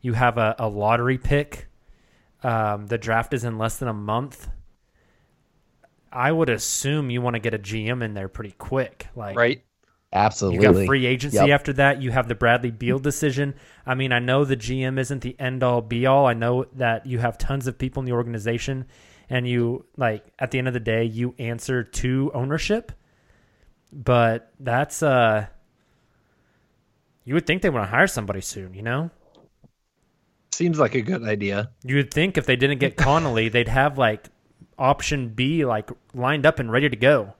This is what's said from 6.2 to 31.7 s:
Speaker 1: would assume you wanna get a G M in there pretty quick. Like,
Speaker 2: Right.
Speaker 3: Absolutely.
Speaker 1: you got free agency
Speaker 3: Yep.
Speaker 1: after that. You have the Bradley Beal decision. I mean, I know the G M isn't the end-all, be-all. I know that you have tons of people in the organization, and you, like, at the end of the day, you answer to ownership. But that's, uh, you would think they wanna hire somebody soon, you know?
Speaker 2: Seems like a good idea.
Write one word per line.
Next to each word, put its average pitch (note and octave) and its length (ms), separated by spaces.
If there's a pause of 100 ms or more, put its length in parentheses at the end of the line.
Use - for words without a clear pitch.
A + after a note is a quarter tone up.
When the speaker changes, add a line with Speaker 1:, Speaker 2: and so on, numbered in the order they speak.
Speaker 1:
would D#3+ 200
assume C#3 600
you B2 100
wanna A#2+ 200
get A2+ 140
a A2 40
G G#2+ 300
M B2 140
in G#2+ 120
there G2 140
pretty G#2 240
quick. - 640
Like, G#2 200
Speaker 2:
Right. A#2+ 280 (460)
Speaker 3:
Absolutely. G2+ 560
Speaker 1:
you G2+ 60
got F#2+ 140
free C3+ 180
agency C3 320
Speaker 3:
Yep. C#3 140
Speaker 1:
after C#3+ 240
that. C#3 260
You B2+ 120
have A#2 160
the A#2+ 60
Bradley A#2+ 360
Beal A#2+ 280
decision. C#3 560 (300)
I B2+ 100
mean, C3 160
I B2 100
know C3 240
the C3+ 120
G B2 260
M C3 160
isn't C3 220
the - 180
end-all, B2+ 440
be-all. B2+ 440
I B2 60
know A#2+ 320 (100)
that A#2 300
you B2 140
have A#2 180
tons C3+ 300
of B2+ 100
people C3 240
in C3 60
the B2 60
organization, A#2+ 720 (420)
and B2+ 180
you, A#2+ 380 (140)
like, A2 260 (140)
at C3 120
the C3+ 80
end B2+ 80
of B2+ 60
the B2 80
day, A2+ 240
you A#2 340
answer A#2+ 460
to C3 480
ownership. D#3+ 600 (1000)
But A#2 680
that's, C3 440
uh, A#2 440 (1800)
you B2 100
would F3+ 120
think F#3 140
they G3 80
wanna A#2+ 180
hire B2 200
somebody G2+ 340
soon, F#2 320
you F#2 100
know? C3+ 280 (1400)
Speaker 2:
Seems E3+ 260
like C3+ 160
a B2+ 80
good A#2 200
idea. G#2 480 (140)